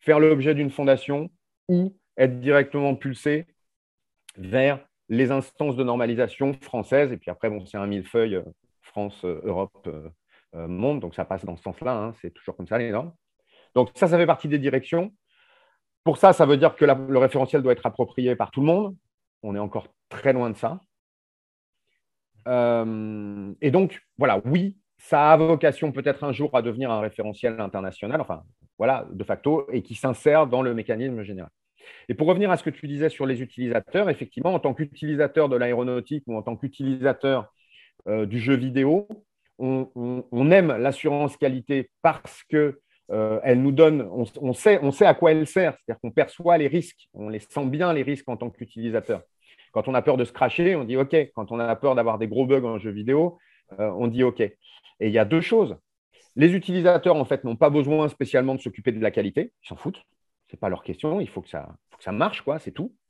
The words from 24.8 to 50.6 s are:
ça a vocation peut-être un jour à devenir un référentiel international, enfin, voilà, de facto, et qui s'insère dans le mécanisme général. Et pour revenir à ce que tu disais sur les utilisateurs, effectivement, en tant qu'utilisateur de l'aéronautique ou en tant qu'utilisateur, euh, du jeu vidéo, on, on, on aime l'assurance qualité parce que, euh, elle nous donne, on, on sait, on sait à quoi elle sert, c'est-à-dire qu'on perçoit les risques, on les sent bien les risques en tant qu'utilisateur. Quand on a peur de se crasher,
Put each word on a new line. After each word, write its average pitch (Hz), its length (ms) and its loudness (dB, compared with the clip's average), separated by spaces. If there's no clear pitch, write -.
ça 151 340 4
a 165 40 10
vocation 156 560 2
peut-être 139 320 -2
un 143 80 -4
jour 143 220 -4
à 123 80 4
devenir 120 280 -4
un 110 100 -2
référentiel 107 600 -6
international, 101 600 -6
enfin, 85 240 -10
voilà, 123 320 0
de 95 140 -10
facto, 139 480 -2
et 135 100 -4
qui 117 120 -14
s'insère 147 520 2
dans 123 160 0
le 123 120 -2
mécanisme 113 480 -6
général. 95 280 -14
Et 120 60 -4
pour 156 140 0
revenir 185 220 2
à 175 60 2
ce - 60 -8
que 151 80 -4
tu 143 180 -14
disais 143 200 -2
sur 143 180 -4
les 131 160 -4
utilisateurs, 123 680 -2
effectivement, 160 460 -4
en 170 60 0
tant 135 140 -2
qu'utilisateur 151 760 0
de 127 80 0
l'aéronautique 123 720 -2
ou 117 80 -6
en 107 60 -6
tant 117 140 -8
qu'utilisateur, 135 960 -2
euh, 107 180 -2
du 110 120 -6
jeu 120 160 2
vidéo, 135 540 0
on, 131 380 -4
on, 123 340 -6
on 135 200 2
aime 170 260 6
l'assurance 143 600 -2
qualité 131 540 -2
parce - 480 -2
que, 147 320 2
euh, 110 320 -2
elle 127 180 4
nous 139 80 2
donne, 151 400 6
on, 117 140 -4
on 127 120 -4
sait, 196 300 4
on 139 80 2
sait 196 160 6
à 156 80 8
quoi 165 160 4
elle 156 160 2
sert, 175 300 0
c'est-à-dire - 240 -12
qu'on 117 100 -10
perçoit 170 480 2
les 147 80 2
risques, - 480 -4
on 104 140 -12
les 107 100 -8
sent - 280 -8
bien 160 260 0
les 143 100 0
risques 135 260 -6
en 120 80 -6
tant 120 140 -10
qu'utilisateur. 113 720 -6
Quand 107 140 -2
on 131 80 -4
a 123 80 2
peur 143 140 2
de 127 80 0
se - 80 -10
crasher, 170 420 0